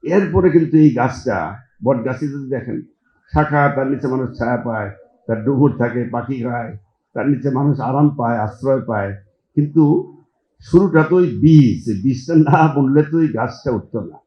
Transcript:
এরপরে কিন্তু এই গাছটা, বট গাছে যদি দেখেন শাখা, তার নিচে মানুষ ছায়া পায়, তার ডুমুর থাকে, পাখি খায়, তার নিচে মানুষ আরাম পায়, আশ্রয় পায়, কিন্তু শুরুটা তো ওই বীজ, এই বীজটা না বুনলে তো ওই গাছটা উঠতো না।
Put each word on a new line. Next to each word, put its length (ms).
এরপরে 480
কিন্তু 260
এই 140
গাছটা, 640
বট 200
গাছে 240
যদি 200
দেখেন 340
শাখা, 420
তার 140
নিচে 180
মানুষ 300
ছায়া 180
পায়, 340
তার 180
ডুমুর 340
থাকে, 340
পাখি 300
খায়, 340
তার 140
নিচে 220
মানুষ 300
আরাম 300
পায়, 280
আশ্রয় 420
পায়, 340
কিন্তু 600
শুরুটা 500
তো 60
ওই 100
বীজ, 640
এই 140
বীজটা 320
না 400
বুনলে 280
তো 160
ওই 100
গাছটা 420
উঠতো 300
না। 160